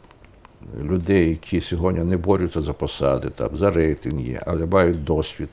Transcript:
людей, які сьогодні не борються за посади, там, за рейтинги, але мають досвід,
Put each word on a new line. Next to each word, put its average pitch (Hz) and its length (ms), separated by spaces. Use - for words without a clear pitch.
людей, 87 480
які 80 320
сьогодні 87 420
не 92 140
борються 87 440
за 73 120
посади, 69 560
там, 67 280
за 98 120
рейтинги, 76 760
але 82 200
мають 87 380
досвід, 78 500